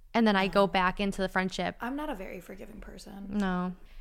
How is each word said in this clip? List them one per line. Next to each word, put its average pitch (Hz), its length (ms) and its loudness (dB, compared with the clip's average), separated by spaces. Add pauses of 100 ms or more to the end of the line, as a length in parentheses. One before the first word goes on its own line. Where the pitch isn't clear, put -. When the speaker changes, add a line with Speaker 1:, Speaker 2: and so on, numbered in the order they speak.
(140)
Speaker 1:
And 226 140 6
then 208 80 6
I 190 120 4
go 196 160 6
Speaker 2:
Oh. 196 40 6
Speaker 1:
back 185 320 2
into 196 220 -2
the 185 80 0
friendship. 185 520 -2
Speaker 2:
I'm 247 140 -6
not 302 140 -6
a 262 60 -6
very 185 260 -12
forgiving 208 400 -16
person. 202 480 -14
Speaker 1:
No. 180 440 0 (280)